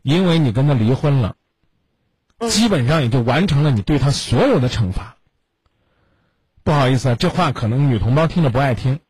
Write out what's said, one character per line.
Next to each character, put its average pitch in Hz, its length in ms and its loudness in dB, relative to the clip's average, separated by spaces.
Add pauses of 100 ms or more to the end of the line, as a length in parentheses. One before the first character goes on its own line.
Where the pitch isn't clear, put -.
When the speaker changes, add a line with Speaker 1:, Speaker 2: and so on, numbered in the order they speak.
Speaker 1:
因 170 240 0
为 165 140 2
你 135 120 2
跟 135 160 0
他 147 60 2
离 113 200 2
婚 143 240 0
了， 104 180 -2 (1000)
Speaker 2:
嗯。 233 120 -4
Speaker 1:
基 220 200 0
本 135 180 0
上 156 140 0
也 120 80 -2
就 123 120 0
完 135 260 0
成 147 160 0
了 147 80 2
你 104 100 0
对 147 160 0
他 139 140 0
所 135 340 0
有 240 140 2
的 123 100 0
惩 98 220 -2
罚。 - 260 -8 (1500)
不 175 80 -2
好 139 180 2
意 131 80 2
思 127 120 -2
啊， 120 60 0
这 170 140 -2
话 165 220 0
可 110 160 -6
能 135 220 0
女 117 80 0
同 110 160 0
胞 160 140 2
听 170 160 -2
着 131 80 2
不 123 80 0
爱 135 160 0
听 131 240 -4 (100)